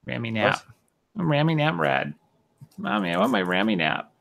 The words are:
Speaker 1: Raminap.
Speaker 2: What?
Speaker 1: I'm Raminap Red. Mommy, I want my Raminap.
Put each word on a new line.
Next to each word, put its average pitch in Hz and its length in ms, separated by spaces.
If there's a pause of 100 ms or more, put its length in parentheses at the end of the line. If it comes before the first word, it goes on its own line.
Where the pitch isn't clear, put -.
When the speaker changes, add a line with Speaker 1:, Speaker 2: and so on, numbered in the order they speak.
Speaker 1:
Raminap. 113 440
Speaker 2:
What? - 140 (520)
Speaker 1:
I'm 170 80
Raminap 151 540
Red. 71 340 (640)
Mommy, 98 340
I 87 60
want 113 140
my 104 100
Raminap. 90 640 (160)